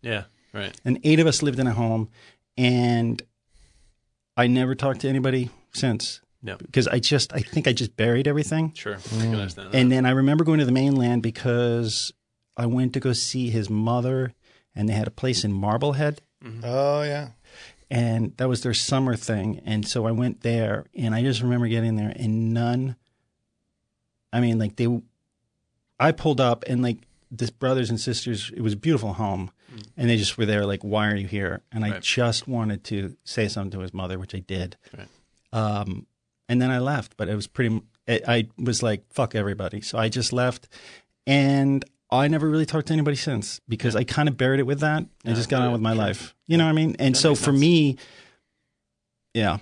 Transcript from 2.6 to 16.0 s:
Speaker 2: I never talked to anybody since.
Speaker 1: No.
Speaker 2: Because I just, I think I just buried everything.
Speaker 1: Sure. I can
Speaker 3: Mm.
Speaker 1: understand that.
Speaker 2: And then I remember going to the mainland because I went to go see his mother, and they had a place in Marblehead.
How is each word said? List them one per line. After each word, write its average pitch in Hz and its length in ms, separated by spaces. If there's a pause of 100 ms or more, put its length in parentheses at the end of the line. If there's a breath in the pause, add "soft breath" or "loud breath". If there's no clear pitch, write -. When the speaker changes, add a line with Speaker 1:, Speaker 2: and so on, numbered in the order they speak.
Speaker 2:
I 123 120
never 127 280
talked 131 260
to 139 60
anybody 131 440 (200)
since. - 480 (220)
Speaker 1:
No. 101 160
Speaker 2:
Because - 300
I - 120
just, - 340
I - 60
think - 280
I 131 60
just 110 240
buried 120 300
everything. 151 460
Speaker 1:
Sure. 104 220
I 95 60
can 110 180
Speaker 3:
Mm. 113 200
Speaker 1:
understand 95 320
that. 127 60
Speaker 2:
And 127 140
then 127 140
I 127 60
remember 139 320
going 156 160
to 147 60
the 123 60
mainland 127 500
because 117 920 (460)
I - 80
went 123 280
to 139 60
go 127 140
see 123 360
his 107 200
mother, 120 640 (420 soft breath)
and 104 140
they 104 40
had 107 140
a 110 40
place 127 320
in 107 100
Marblehead. 135 680 (200)